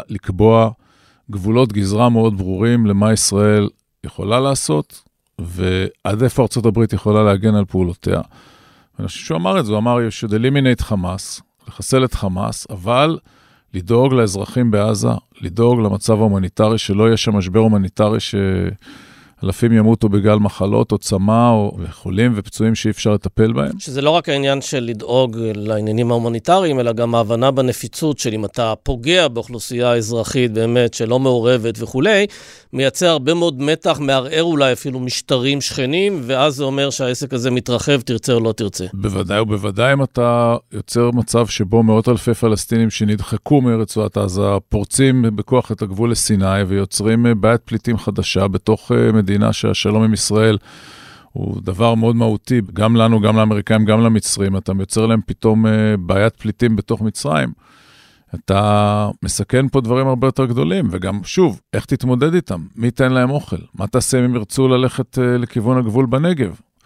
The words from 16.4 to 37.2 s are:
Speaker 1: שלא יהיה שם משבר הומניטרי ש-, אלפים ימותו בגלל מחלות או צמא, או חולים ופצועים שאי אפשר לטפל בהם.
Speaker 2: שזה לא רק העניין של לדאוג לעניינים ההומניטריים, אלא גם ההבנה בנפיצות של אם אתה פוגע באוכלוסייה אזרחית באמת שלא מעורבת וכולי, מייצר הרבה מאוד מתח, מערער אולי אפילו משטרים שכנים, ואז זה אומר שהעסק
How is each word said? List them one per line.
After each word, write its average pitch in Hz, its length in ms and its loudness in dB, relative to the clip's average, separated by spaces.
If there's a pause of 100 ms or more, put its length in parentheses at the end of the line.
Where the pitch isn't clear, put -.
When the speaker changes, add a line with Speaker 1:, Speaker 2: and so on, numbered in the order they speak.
Speaker 1:
שלא 104 260 0
יהיה 113 140 4
שם 107 180 -2
משבר 92 240 0
הומניטרי 107 600 2
ש-, - 160 -8 (1080)
אלפים 113 300 0
ימותו 110 360 4
בגלל 104 300 2
מחלות 104 520 0
או 104 60 0
צמא, 107 520 2
או 104 280 0 (140)
חולים 107 440 -2
ופצועים 110 400 -2
שאי 110 160 -2
אפשר 104 220 0
לטפל 110 400 0
בהם. 143 260 -4
Speaker 2:
שזה 135 220 -8
לא 147 80 2
רק 165 200 0
העניין 139 320 0
של 135 180 -6
לדאוג 117 580 -2 (180)
לעניינים 107 560 -2
ההומניטריים, 127 680 0
אלא 120 120 0
גם 117 240 -2
ההבנה 117 360 2
בנפיצות 131 680 -4
של 110 140 -4
אם 110 120 -6
אתה 113 280 -4 (100)
פוגע 143 440 0
באוכלוסייה 120 680 -2
אזרחית 117 580 -2
באמת 117 400 0
שלא 120 260 -2
מעורבת 120 600 2
וכולי, 139 440 0 (480)
מייצר 135 340 0
הרבה 156 260 2
מאוד 170 280 -2
מתח, 156 380 -2
מערער 139 440 -2
אולי 143 300 2
אפילו 131 260 -6
משטרים 131 640 -2
שכנים, 165 640 -2
ואז 131 320 0
זה 143 80 -6
אומר 139 260 -2
שהעסק 127 440 -4